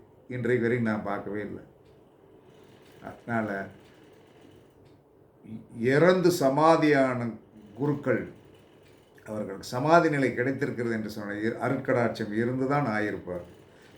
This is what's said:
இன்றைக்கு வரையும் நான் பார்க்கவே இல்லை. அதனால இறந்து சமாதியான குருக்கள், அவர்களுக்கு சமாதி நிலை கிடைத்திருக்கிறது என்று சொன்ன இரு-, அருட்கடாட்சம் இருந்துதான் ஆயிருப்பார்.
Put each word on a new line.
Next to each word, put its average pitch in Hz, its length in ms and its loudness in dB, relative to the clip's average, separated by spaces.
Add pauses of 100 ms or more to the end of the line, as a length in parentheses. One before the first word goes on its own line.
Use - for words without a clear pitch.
(300)
இன்றைக்கு 123 320 0
வரையும் 117 240 0
நான் 104 180 -2
பார்க்கவே 101 380 -6
இல்லை. 92 220 -12 (1400)
அதனால 104 600 -6 (2250)
இறந்து 165 520 6
சமாதியான 139 1000 4 (460)
குருக்கள், 127 520 -2 (1000)
அவர்களுக்கு 101 380 -8
சமாதி 160 460 4
நிலை 139 240 0
கிடைத்திருக்கிறது 120 600 -2
என்று 107 140 -6
சொன்ன 101 240 -8
இரு-, 110 280 -4
அருட்கடாட்சம் 120 680 -2
இருந்துதான் 131 540 -2
ஆயிருப்பார். 95 600 -4 (520)